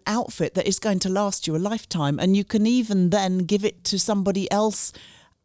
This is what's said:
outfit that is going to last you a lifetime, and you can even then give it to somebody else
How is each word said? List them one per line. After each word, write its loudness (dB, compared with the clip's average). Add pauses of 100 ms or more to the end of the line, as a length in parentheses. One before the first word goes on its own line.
outfit -4
that 0
is 0
going 0
to -2
last -2
you -2
a 0
lifetime, -2
and 4
you 2
can 2
even 2
then 2
give 0
it -4
to -2
somebody 0
else 0 (520)